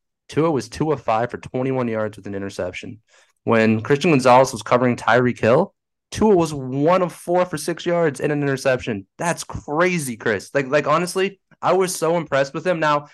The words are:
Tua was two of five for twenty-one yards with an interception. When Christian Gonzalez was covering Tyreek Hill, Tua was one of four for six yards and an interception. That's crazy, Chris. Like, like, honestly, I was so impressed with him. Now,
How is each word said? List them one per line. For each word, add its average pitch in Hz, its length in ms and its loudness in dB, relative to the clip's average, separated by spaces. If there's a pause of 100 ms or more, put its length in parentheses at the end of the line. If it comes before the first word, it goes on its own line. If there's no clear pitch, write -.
(300)
Tua 160 200 0
was 123 180 -4
two 151 240 -2
of 131 100 -4
five 117 280 0
for 98 80 -10
twenty-one 127 500 -4
yards 107 280 -4
with 98 100 -16
an 98 80 -10
interception. 98 640 -10 (440)
When 110 380 4
Christian 143 300 2
Gonzalez 127 400 6
was 107 100 -10
covering 123 340 2
Tyreek 120 420 2
Hill, 127 360 2 (360)
Tua 214 240 2
was 160 200 2
one 143 480 0
of 170 100 -2
four 180 320 -2
for 175 120 -6
six 165 280 -8
yards 170 360 0
and 151 120 -2
an 147 100 -2
interception. 131 640 -2 (120)
That's 165 260 -4
crazy, 156 720 -2
Chris. 101 380 -4
Like, 139 140 -2
like, 147 180 0
honestly, 180 540 -2 (200)
I 156 120 0
was 180 220 0
so 165 220 0
impressed 139 380 -2
with 160 120 -8
him. 175 140 0
Now, 147 340 0